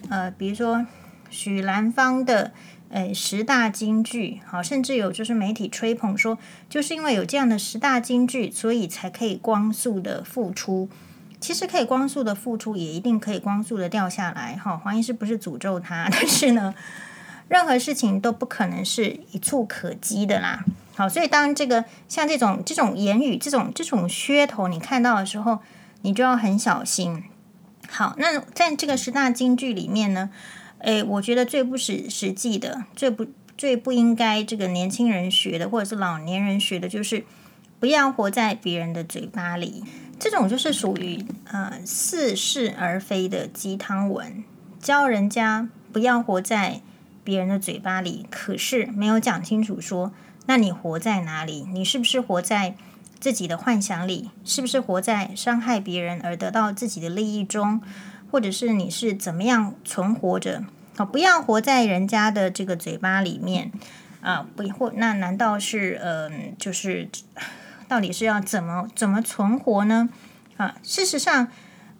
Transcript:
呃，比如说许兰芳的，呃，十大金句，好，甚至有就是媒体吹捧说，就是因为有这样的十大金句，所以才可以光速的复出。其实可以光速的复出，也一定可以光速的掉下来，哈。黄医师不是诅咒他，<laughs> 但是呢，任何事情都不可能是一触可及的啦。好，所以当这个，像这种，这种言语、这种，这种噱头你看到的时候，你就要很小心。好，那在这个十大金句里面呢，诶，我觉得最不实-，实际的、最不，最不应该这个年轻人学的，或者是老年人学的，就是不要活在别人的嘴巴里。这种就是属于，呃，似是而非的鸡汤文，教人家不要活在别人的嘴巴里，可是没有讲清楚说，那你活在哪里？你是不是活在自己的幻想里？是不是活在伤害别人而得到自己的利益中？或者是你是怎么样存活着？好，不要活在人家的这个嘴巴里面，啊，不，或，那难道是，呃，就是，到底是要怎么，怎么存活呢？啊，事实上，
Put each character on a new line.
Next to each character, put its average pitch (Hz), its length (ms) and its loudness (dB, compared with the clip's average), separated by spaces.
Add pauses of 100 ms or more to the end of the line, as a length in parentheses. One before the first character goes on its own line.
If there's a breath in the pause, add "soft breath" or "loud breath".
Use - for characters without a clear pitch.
(100)
呃， 185 220 -2
比 190 140 -6
如 202 80 -2
说 233 320 0 (440 loud breath)
许 196 320 -2
兰 202 280 2
芳 262 320 2
的， 247 300 2 (380 loud breath)
呃， 196 240 -4
十 196 280 -2
大 233 280 2
金 220 340 2
句， 220 400 -4
好， 180 180 -6
甚 262 200 0
至 262 140 0
有 196 140 2
就 220 140 -6
是 226 80 -2
媒 214 220 2
体 214 120 -4
吹 226 280 -2
捧 214 240 0
说， 226 180 0 (320 loud breath)
就 294 140 0
是 294 100 -4
因 320 100 -6
为 294 120 2
有 185 100 2
这 277 140 -2
样 262 100 4
的 220 100 4
十 214 200 -6
大 262 200 2
金 247 280 2
句， 247 240 -2
所 - 200 -2
以 233 160 0
才 175 220 -10
可 - 160 -6
以 202 100 0
光 214 380 2
速 214 260 -2
的 185 240 -6
复 202 280 -4
出。 190 400 -4 (500 loud breath)
其 339 140 -4
实 370 120 -2
可 349 140 2
以 247 60 2
光 262 200 2
速 277 160 -2
的 208 120 0
复 226 240 -6
出， 220 180 -6
也 170 80 -2
一 160 160 -6
定 220 180 2
可 208 140 -4
以 185 60 -4
光 202 260 -2
速 220 140 -4
的 175 100 -2
掉 196 180 0
下 180 260 -4
来， 123 300 -8
哈。 - 140 -4
黄 202 180 -4
医 226 80 2
师 233 120 -2
不 220 100 -6
是 220 140 -2
诅 160 180 -8
咒 190 240 -4
他， 170 280 -4
<laughs> 196 40 2
但 - 160 2
是 277 240 4
呢， 202 220 2 (720 loud breath)
任 359 180 6
何 254 120 4
事 269 160 0
情 196 260 2
都 233 100 2
不 233 140 -4
可 220 220 -2
能 180 180 -4
是 - 360 -2 (120)
一 196 60 -8
触 262 260 0
可 - 300 -8
及 208 320 -2
的 196 120 2
啦。 180 240 -2 (340)
好， 196 120 2
所 320 120 0
以 320 60 4
当 294 260 4
这 294 140 0
个， 233 180 4 (240 loud breath)
像 311 200 0
这 311 100 2
种， 196 260 2
这 - 80 -6
种 202 240 2
言 202 240 4
语、 254 160 2
这 - 140 -6
种， 254 240 2
这 - 80 -6
种 180 260 0
噱 285 380 4
头 208 220 -2
你 165 100 -2
看 254 240 0
到 240 140 4
的 190 100 0
时 208 140 -6
候， 220 180 2 (440 loud breath)
你 196 120 2
就 240 80 4
要 254 140 6
很 208 200 4
小 208 280 2
心。 170 400 -2 (640)
好， - 280 0
那 302 200 2
在 320 380 2
这 302 100 -4
个 277 100 2
十 254 140 -4
大 269 180 2
金 247 280 4
句 254 160 -2
里 170 160 -4
面 202 260 2
呢， 190 160 -2 (480 loud breath)
诶， 214 240 2
我 202 180 0
觉 233 140 0
得 247 100 4
最 262 200 2
不 254 120 -2
实-， 196 320 -4
实 196 240 -4
际 208 280 -2
的、 247 240 -6 (100)
最 262 160 0
不， 220 160 -4 (320)
最 262 180 2
不 247 140 -4
应 233 240 6
该 220 300 2
这 220 120 -4
个 190 120 -2
年 180 200 0
轻 233 220 2
人 185 180 0
学 175 300 2
的， 175 100 -2
或 220 120 0
者 196 40 -2
是 208 120 -6
老 180 220 -2
年 175 220 -2
人 202 200 2
学 190 180 -2
的， 180 100 -4
就 208 140 -4
是 214 220 -2 (560 loud breath)
不 240 60 2
要 277 260 6
活 202 180 0
在 214 240 2
别 175 240 -2
人 165 140 -4
的 165 100 -4
嘴 - 240 -10
巴 175 300 -6
里。 - 260 -8 (380 loud breath)
这 440 100 0
种 302 180 4
就 233 80 2
是 311 160 0
属 196 240 -2
于， 180 300 -6 (240)
呃， 196 220 -4 (120)
似 285 520 0
是 233 420 0
而 180 220 0
非 190 280 0
的 180 200 -4
鸡 196 280 -6
汤 196 320 -2
文， 196 360 -6 (340)
教 285 300 4
人 208 200 4
家 220 400 0 (240)
不 220 60 -2
要 240 240 4
活 190 180 0
在 190 420 0 (420 loud breath)
别 190 160 0
人 185 80 0
的 196 100 2
嘴 196 220 -6
巴 185 200 -2
里， - 300 -6
可 - 260 -6
是 226 380 0
没 202 100 0
有 220 140 6
讲 202 240 0
清 214 180 0
楚 214 200 -2
说， 185 320 -4 (340 loud breath)
那 262 100 4
你 208 140 6
活 165 300 -4
在 202 220 0
哪 160 220 -6
里？ 151 280 -8
你 185 120 -2
是 269 140 0
不 240 60 0
是 254 160 2
活 185 200 0
在 190 360 0 (420 loud breath)
自 269 140 0
己 185 160 -2
的 165 100 -4
幻 214 240 2
想 180 240 -2
里？ 185 240 -4 (140)
是 - 160 0
不 254 60 -2
是 254 140 2
活 185 200 0
在 196 340 0
伤 240 260 0
害 226 200 0
别 180 200 -4
人 175 220 -4
而 175 140 -4
得 180 140 -4
到 214 200 2
自 202 160 -6
己 214 140 -6
的 165 80 -6
利 208 260 -2
益 208 100 -2
中？ 214 380 0 (480 loud breath)
或 269 100 2
者 196 120 -2
是 233 200 0
你 190 160 0
是 208 240 -2
怎 190 220 -6
么 175 80 -2
样 226 320 2 (100)
存 196 300 0
活 185 240 0
着？ - 260 -4 (320)
好， 208 80 0
不 247 140 -2
要 349 240 6
活 220 180 4
在 254 240 4
人 190 220 2
家 214 240 4
的 196 200 2
这 196 140 -6
个 185 120 -2
嘴 160 200 -8
巴 190 240 2
里 180 220 -2
面， 180 300 -2 (480 loud breath)
啊， 175 340 -2
不， 208 140 -8
或， 214 260 -2
那 220 200 2
难 190 220 -2
道 208 220 2
是， 202 440 -2
呃， 160 280 -4 (280)
就 - 120 -6
是， 180 380 -4 (800 loud breath)
到 240 120 2
底 180 120 0
是 220 140 -2
要 214 120 2
怎 196 240 -2
么， 175 320 -4
怎 214 140 2
么 208 140 4
存 226 360 2
活 208 280 2
呢？ 233 240 4 (480 loud breath)
啊， 196 240 -2
事 - 240 0
实 320 120 0
上， 262 300 4 (520 loud breath)